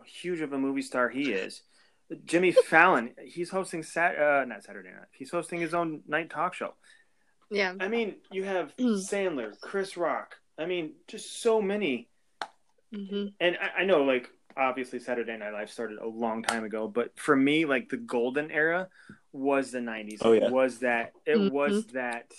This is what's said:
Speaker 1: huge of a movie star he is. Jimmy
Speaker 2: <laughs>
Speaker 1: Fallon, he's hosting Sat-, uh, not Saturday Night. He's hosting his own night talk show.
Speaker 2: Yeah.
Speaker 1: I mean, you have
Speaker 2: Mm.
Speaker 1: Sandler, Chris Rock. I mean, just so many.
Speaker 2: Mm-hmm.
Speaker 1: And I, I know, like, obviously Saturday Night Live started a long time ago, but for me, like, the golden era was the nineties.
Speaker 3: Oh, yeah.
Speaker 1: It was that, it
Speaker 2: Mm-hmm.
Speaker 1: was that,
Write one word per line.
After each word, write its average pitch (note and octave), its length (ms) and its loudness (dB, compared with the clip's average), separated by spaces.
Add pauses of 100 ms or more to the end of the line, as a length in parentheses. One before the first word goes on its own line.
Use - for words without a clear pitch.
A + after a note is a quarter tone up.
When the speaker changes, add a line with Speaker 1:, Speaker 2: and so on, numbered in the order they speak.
Speaker 1:
huge F3 360 -6
of C#3 120 -4
a C#3 60 -2
movie C3+ 240 0
star B2 260 0
he C3 240 -2
is. G2 300 -6 (640)
Jimmy F3 260 4
Speaker 2:
<laughs> - 180 6
Speaker 1:
Fallon, D#3+ 460 6 (100)
he's E3 240 -8
hosting F#3 320 -4
Sat-, E3+ 380 -2
uh, C#3+ 260 4
not G#2+ 180 -10
Saturday G2 280 -16
Night. G2 220 -20
He's - 180 -14
hosting E3+ 280 -6
his E3 140 -4
own E3 340 -2
night D#3 220 -2
talk E3 240 -4
show. - 220 -8 (720)
Speaker 2:
Yeah. G3 300 0
Speaker 1:
I F#3+ 80 -2
mean, A3 300 -2 (120)
you F#3+ 140 -6
have F3+ 340 -4
Speaker 2:
Mm. A#3+ 200 2
Speaker 1:
Sandler, F3+ 640 -2
Chris F#3+ 360 -6
Rock. C#3 380 -4 (240)
I D#3 80 -4
mean, F3 260 -4 (140)
just - 340 -14
so A3+ 200 4
many. F#3+ 480 -2 (840)
Speaker 2:
Mm-hmm. G3+ 340 -4 (120)
Speaker 1:
And E3+ 200 2
I, F3+ 220 -2
I F3+ 40 2
know, F3 180 6
like, B2+ 260 2 (260)
obviously B2+ 440 -2
Saturday A#2 380 -4
Night G#2 160 -8
Live G#2 180 -8
started A2 260 -8
a A2+ 100 -8
long A2+ 360 -2
time A2+ 200 -2
ago, A2 240 -4
but A#2 300 -4
for - 180 4
me, D3 300 4
like, C3 240 0
the C3 80 -4
golden B2+ 540 -2
era E3+ 380 0 (420)
was C3+ 400 0
the B2 100 -4
nineties. A2 420 -8
Speaker 3:
Oh, A2+ 100 8
yeah. G#2+ 120 6
Speaker 1:
It A#2+ 60 2
was B2+ 280 2
that, A#2+ 340 0 (120)
it D#3 120 4
Speaker 2:
Mm-hmm. C#3 160 4
Speaker 1:
was G3+ 340 2
that, A#2+ 500 -6